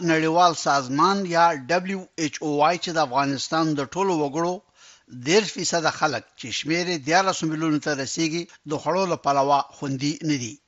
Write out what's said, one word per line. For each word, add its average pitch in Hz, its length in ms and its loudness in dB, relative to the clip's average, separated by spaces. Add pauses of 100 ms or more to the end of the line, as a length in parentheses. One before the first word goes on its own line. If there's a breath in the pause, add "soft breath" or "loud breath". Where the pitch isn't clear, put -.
(120)
نړیوال 160 480 4
سازمان 147 600 2 (140)
یا 170 100 6 (280)
دبلیو 185 280 -2 (220)
ایچ 151 220 -4
او 156 100 -2
وایي 156 300 2
چې 185 100 -6
د 160 140 0
افغانستان 139 680 0
د 143 80 -2 (120)
ټولو 190 280 0
وګړو 160 340 -2 (720 soft breath)
دېرش 190 300 4
فیصده 160 420 0
خلک، 131 240 0 (160)
چې - 80 -12 (120)
شمیر 165 280 -2
یې 165 220 -4
دیارلس 185 340 2
میلیونو 156 420 0
ته 156 60 -2 (100)
رسیږي، 165 420 -4 (260 loud breath)
د 151 120 -2
خوړو 175 300 0
له 156 60 -2 (100)
پلوه 139 320 4 (180)
خوندي 139 360 -4 (160)
نه 147 140 2
دي. 113 100 -10 (140)